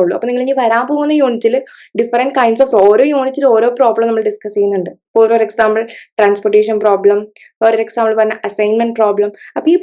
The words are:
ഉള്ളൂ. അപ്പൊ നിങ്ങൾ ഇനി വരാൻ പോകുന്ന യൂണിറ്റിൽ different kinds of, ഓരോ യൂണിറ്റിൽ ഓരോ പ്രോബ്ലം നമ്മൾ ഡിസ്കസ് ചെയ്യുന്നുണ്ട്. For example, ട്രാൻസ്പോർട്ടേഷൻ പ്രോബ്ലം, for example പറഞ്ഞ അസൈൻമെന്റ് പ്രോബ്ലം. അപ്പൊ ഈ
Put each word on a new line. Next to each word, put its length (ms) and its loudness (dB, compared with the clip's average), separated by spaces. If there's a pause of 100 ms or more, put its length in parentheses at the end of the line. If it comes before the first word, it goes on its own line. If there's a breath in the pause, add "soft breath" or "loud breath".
ഉള്ളൂ. 140 0
അപ്പൊ 120 -8
നിങ്ങൾ 180 -2
ഇനി 120 0
വരാൻ 320 0
പോകുന്ന 220 -2
യൂണിറ്റിൽ 420 0 (460 loud breath)
different 380 -2
kinds 260 2
of, 60 0 (180)
ഓരോ 160 4
യൂണിറ്റിൽ 400 -2 (100)
ഓരോ 140 2 (100)
പ്രോബ്ലം 300 0
നമ്മൾ 200 -2
ഡിസ്കസ് 260 -8
ചെയ്യുന്നുണ്ട്. 360 -2 (280)
For 80 6 (200)
example, 380 -2 (340 loud breath)
ട്രാൻസ്പോർട്ടേഷൻ 680 0
പ്രോബ്ലം, 340 2 (440 soft breath)
for 100 4 (120)
example 340 -2
പറഞ്ഞ 140 0 (160)
അസൈൻമെന്റ് 500 -2
പ്രോബ്ലം. 340 0 (240 loud breath)
അപ്പൊ 140 0
ഈ 120 4